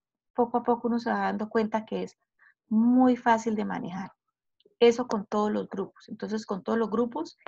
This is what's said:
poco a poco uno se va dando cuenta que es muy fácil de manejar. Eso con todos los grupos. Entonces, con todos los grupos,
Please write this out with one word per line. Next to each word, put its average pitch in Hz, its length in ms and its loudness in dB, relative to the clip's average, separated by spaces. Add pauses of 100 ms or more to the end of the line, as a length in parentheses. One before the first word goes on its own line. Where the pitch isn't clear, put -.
(340)
poco 240 240 0
a 240 60 -2
poco 240 240 0
uno 233 100 0
se 233 120 -4
va 202 100 0
dando 202 280 -2
cuenta 220 380 -2
que 190 160 -6
es - 160 -12 (500)
muy 247 480 6
fácil 226 380 0
de 208 100 -4
manejar. 185 480 -8 (680)
Eso 233 260 4
con 214 200 -4
todos 208 260 0
los 202 160 -4
grupos. - 400 -10
Entonces, 214 360 -8
con 190 180 -6
todos 220 160 -2
los 220 120 -2
grupos, 240 580 -4